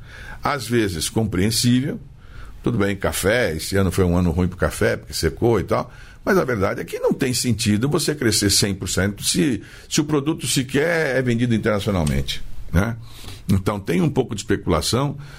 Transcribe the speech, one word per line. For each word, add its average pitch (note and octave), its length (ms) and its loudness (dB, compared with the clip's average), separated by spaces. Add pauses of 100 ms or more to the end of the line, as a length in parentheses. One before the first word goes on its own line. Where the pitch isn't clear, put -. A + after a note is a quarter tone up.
(420)
às B2+ 240 -2
vezes G#2 420 0
compreensível, A2+ 920 2 (640)
tudo - 140 2
bem, G2+ 180 2
café, G2 580 0
esse D#2+ 220 -4
ano F#2+ 160 4
foi F#2+ 120 4
um F2 120 4
ano F2 160 4
ruim F2 160 2
pro - 100 -8
café, A2 380 0
porque - 180 -10
secou - 460 2
e - 20 0
tal, A#2 300 -2 (320)
mas G3+ 120 2
a E3 80 2
verdade A2+ 360 0
é - 40 -8
que G#4 140 -8
não B4 140 2
tem - 200 0
sentido A2 560 2
você D3+ 240 0
crescer G#2 380 2
cem G2 240 2
por F#2+ 140 -6
cento G2+ 340 -2
se, D3 400 0 (260)
se - 120 0
o D3 40 2
produto D3+ 440 -2
sequer C#3+ 680 0
é C3 60 2
vendido A#2+ 320 2
internacionalmente, G2 880 0 (300)
né? A2 240 2 (520)
Então G2+ 300 2
tem E3 220 0
um E3 80 4
pouco B2 280 0
de - 40 -6
especulação G2 800 0 (200)